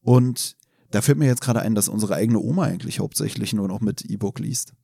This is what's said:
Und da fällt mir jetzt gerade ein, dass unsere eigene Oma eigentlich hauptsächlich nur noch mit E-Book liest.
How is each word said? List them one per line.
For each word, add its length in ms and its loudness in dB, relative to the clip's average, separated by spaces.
Und 560 2
da 100 2
fällt 160 4
mir 100 4
jetzt 140 2
gerade 200 0
ein, 140 0
dass 120 0
unsere 280 -2
eigene 240 2
Oma 240 0
eigentlich 360 -4
hauptsächlich 540 -4
nur 160 -2
noch 100 -6
mit 240 -2
E-Book 360 -6
liest. 340 -6